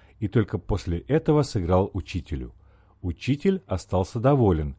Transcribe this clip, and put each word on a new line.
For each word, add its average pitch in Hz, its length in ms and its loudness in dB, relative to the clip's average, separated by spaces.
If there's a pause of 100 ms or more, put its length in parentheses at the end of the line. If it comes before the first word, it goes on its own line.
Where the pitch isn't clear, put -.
(200)
и 107 80 -4
только 107 300 0
после 90 420 -4
этого 151 440 0
сыграл 92 500 0
учителю. 71 640 -8 (460)
Учитель 147 640 -2
остался 95 520 -4
доволен, 101 600 2